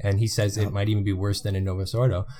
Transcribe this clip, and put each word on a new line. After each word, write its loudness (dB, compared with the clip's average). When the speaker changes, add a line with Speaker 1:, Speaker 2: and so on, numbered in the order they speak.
Speaker 1:
And 2
he 2
says 0
Speaker 2:
Yep. 2
Speaker 1:
it -4
might 0
even 2
be 0
worse -2
than -2
in -2
Novus -2
Ordo, 2